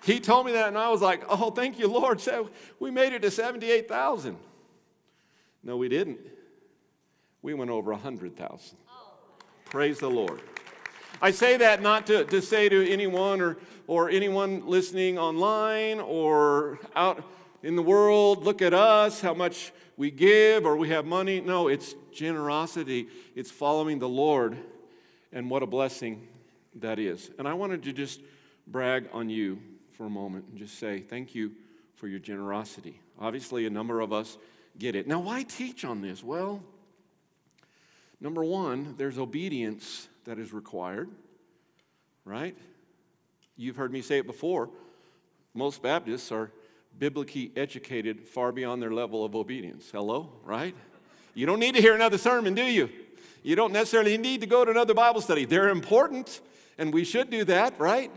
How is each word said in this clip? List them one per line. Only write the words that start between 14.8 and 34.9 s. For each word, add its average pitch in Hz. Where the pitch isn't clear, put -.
online 214
or 147
out 180
in 160
the 175
world, 202
"Look 202
at 175
us, 208
how 175
much 175
we 143
give 214
or 151
we 156
have 156
money." 185
No, 175
it's 143
generosity. 151
It's 131
following 151
the 127
Lord, 131
and 123
what 131
a 127
blessing 120
that 110
is. 95
And 139
I 147
wanted 185
to 139
just 139
brag 127
on 113
you 107
for 113
a 104
moment 98
and -
just 104
say 104
thank 123
you 110
for 104
your 98
generosity. 101
Obviously, 113
a 110
number 113
of 107
us 110
get 117